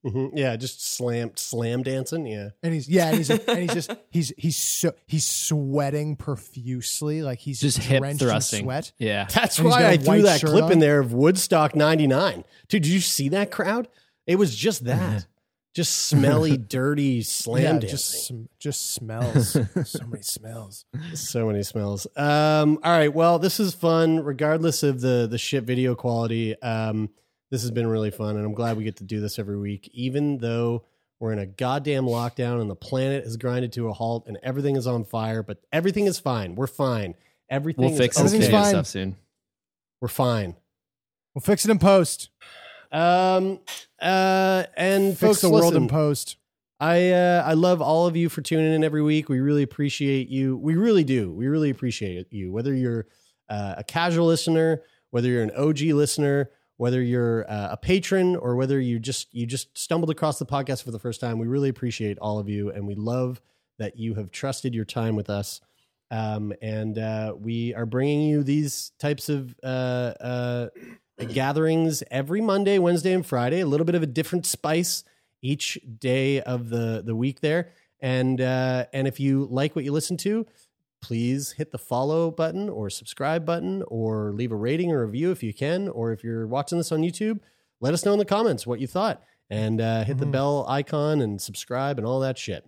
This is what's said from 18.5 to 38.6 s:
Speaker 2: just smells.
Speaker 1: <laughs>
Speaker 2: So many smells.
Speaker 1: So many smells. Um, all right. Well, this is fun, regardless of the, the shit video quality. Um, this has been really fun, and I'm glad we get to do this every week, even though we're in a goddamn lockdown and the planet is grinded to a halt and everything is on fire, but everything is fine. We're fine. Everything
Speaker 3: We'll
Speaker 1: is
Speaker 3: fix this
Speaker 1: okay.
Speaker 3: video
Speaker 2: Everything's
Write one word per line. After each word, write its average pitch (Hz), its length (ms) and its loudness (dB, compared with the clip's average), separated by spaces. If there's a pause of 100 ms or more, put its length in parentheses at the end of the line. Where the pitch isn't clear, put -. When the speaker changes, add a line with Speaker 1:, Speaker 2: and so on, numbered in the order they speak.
Speaker 2:
just - 340 -6
smells. 120 640 0 (160)
Speaker 1:
<laughs> 160 140 -2
Speaker 2:
So - 200 -10
many 113 160 -12
smells. 110 640 -12 (300)
Speaker 1:
So 120 340 -4
many 101 160 0
smells. 101 440 -6 (100)
Um, 151 680 4
all 165 80 4
right. 156 160 6
Well, 165 320 4
this 180 180 0
is 190 160 0
fun, 165 480 4
regardless 151 640 0
of 135 160 2
the, 123 320 2
the 120 60 -2
shit 135 260 -2
video 127 320 0
quality. 113 640 -2
Um, 110 480 -2 (420)
this 123 100 -2
has 120 100 -4
been 117 160 0
really 110 240 0
fun, 107 240 -4
and 104 100 -4
I'm 107 80 -4
glad 117 220 -2
we 110 80 -4
get 107 140 -6
to 98 80 -14
do 107 160 -4
this 104 180 -6
every 101 180 -6
week, 101 360 -8
even 135 460 -2
though 117 440 -2 (380)
we're 113 100 -2
in 104 80 -2
a 98 60 -6
goddamn 131 580 -2
lockdown 120 560 -2
and 107 100 -2
the 95 60 -6
planet 135 480 -4
is 113 140 -8
grinded 123 340 -2
to 117 160 -4
a 104 60 -4
halt 117 340 -4
and 104 160 -12
everything 139 320 -2
is 123 120 -2
on 117 180 -2
fire, 110 360 -4
but 104 200 -10 (100)
everything 190 340 0
is 190 140 0
fine. 104 360 -4
We're 131 120 -2
fine. 113 480 -2 (340)
Everything 139 360 0
Speaker 3:
We'll 156 80 4
Speaker 1:
is 151 40 0
Speaker 3:
fix 127 200 4
this 170 160 6
Speaker 1:
okay. 220 80 4
Speaker 3:
video - 60 6 (100)
Speaker 2:
Everything's 202 80 6